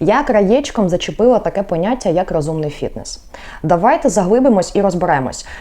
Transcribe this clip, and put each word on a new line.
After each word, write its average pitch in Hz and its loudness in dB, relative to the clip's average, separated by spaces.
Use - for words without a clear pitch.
я 190 2
краєчком 220 2
зачепила 190 2
таке 196 -4
поняття, 196 -2
як 180 0
розумний 156 -4
фітнес. - -10
Давайте 208 2
заглибимось 202 2
і 202 2
розберемось, 170 -2